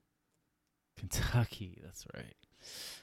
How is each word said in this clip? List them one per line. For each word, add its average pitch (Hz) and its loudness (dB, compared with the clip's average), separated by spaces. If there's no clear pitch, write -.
Kentucky. - 2
That's - -14
right. - -8